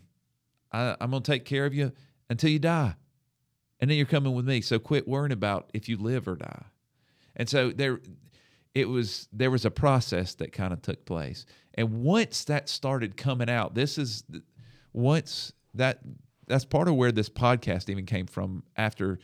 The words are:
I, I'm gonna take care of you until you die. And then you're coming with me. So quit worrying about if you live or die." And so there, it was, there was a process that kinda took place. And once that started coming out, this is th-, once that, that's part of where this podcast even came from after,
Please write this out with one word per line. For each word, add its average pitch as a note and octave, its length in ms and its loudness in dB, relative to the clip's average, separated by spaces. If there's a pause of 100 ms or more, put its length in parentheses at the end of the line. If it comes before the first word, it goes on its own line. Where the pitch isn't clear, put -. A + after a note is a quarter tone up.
(720)
I, A#2 280 0
I'm B2 120 -2
gonna C3+ 120 0
take B2+ 220 0
care C#3 200 0
of C#3 80 0
you C#3 180 0 (380)
until A#2+ 200 2
you D3+ 100 4
die. D#3 360 2 (840)
And B2+ 100 2
then D3+ 80 4
you're C#3+ 80 4
coming C#3 300 2
with B2 120 0
me. B2+ 140 2
So A2+ 160 0
quit C3+ 300 0
worrying C#3 240 0
about G2+ 420 -2
if A2 160 -8
you A2+ 80 -2
live A2+ 300 -2
or F#2 80 -2
die." - 300 -12 (720)
And A#2 140 -4
so B2+ 220 2
there, C3+ 300 -2 (720)
it C3+ 140 2
was, A#2+ 460 -2
there B2+ 180 0
was B2 140 2
a A2 60 2
process A#2 640 2
that - 180 -8
kinda F2+ 240 -4
took - 280 -6
place. D#2 400 -8 (300)
And A2+ 280 -2
once G3+ 420 2
that D3 240 -2
started B2+ 480 -4
coming B2 320 -2
out, A2+ 260 -2
this C#3+ 220 -2
is A#2 340 -4
th-, E2 120 -14 (500)
once - 600 0 (200)
that, B2+ 260 0 (480)
that's C3 180 2
part D#3+ 220 2
of E3 80 4
where B2 160 6
this A2 180 0
podcast A#2+ 600 0
even G2 160 -4
came F#2 220 -2
from F#2+ 360 -6 (120)
after, G2 480 -2